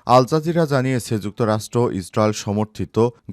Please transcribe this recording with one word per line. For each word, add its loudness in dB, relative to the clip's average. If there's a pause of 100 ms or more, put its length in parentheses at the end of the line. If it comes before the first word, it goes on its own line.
আল 6
জাজিরা 0
জানিয়েছে, -2
যুক্তরাষ্ট্র -2
ইসরায়েল 0
সমর্থিত -2 (240)